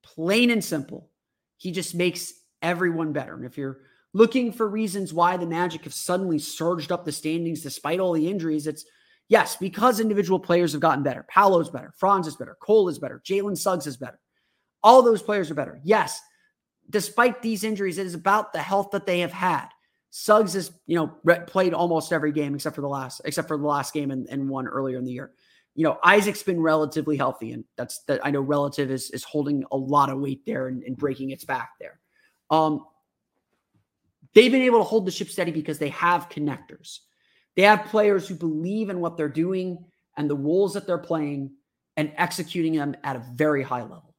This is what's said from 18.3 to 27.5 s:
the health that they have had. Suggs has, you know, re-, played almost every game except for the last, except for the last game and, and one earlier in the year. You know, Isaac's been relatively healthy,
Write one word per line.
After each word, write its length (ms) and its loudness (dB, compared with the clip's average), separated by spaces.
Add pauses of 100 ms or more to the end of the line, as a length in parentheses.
the 80 -4
health 300 -2
that 160 -4
they 140 0
have 120 -4
had. 340 -2 (440)
Suggs 420 4
has, 180 -6 (140)
you 100 -2
know, 280 -2
re-, 240 6
played 260 2
almost 400 0
every 180 0
game 220 -2
except 220 -6
for 60 -8
the 60 -6
last, 380 -8
except 220 -4
for 100 -4
the 80 -4
last 280 -2
game 180 -4
and, 180 -8
and 180 -4
one 200 -6
earlier 320 -4
in 60 -6
the 60 -8
year. 200 -14 (420)
You 120 0
know, 180 2
Isaac's 400 4
been 180 0
relatively 560 0
healthy, 340 -4